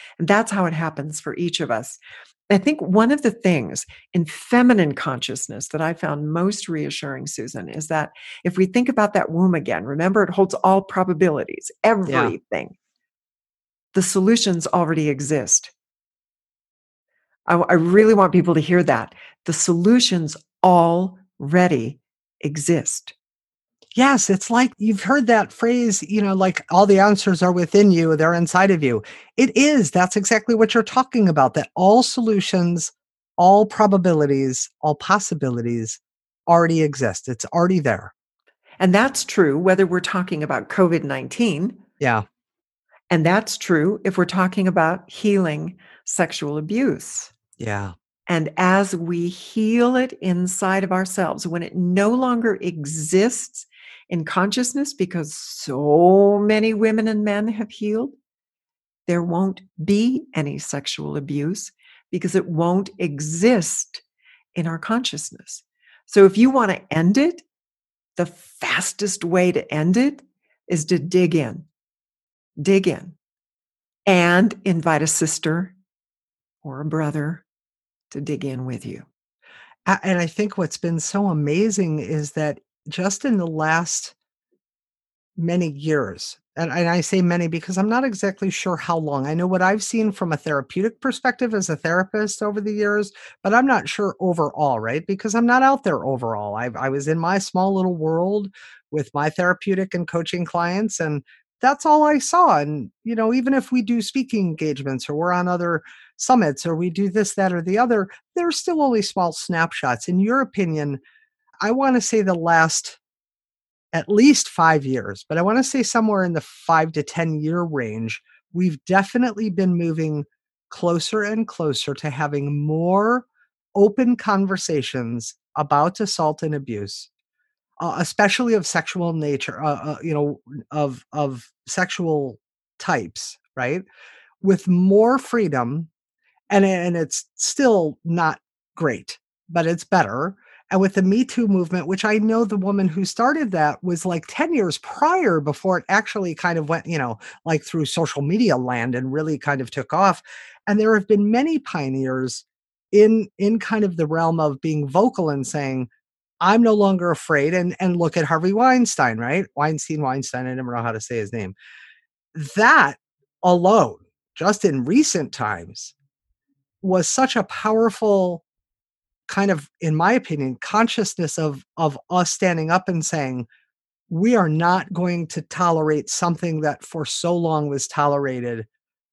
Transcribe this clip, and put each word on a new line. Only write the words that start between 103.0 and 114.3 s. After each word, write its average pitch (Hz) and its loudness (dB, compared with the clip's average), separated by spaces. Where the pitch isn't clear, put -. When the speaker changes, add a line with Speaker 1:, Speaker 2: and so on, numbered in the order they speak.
Speaker 2:
you 226 -4
know, 220 0
even 262 0
if 262 -2
we 254 0
do 226 0
speaking 214 -2
engagements 139 -4
or 151 -4
we're 170 0
on 180 0
other 175 -2
summits 175 2
or 165 -2
we 175 -2
do 196 -2
this, 202 0
that, 190 0
or 170 -2
the 190 -2
other, 226 2
there's 339 -2
still 320 0
only 233 2
small 175 -2
snapshots. 165 -2
In 180 0
your 233 2
opinion, 156 -4
I 208 -2
wanna 262 2
say 220 0
the 190 2
last 165 2
at 165 -4
least 233 6